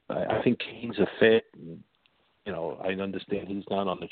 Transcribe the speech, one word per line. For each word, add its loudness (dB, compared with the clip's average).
I, -2
I 2
think 4
Kane's -8
a 6
fit. 6
And, -14
you -6
know, -6
I -2
understand -4
he's -6
not 0
on -2
the -10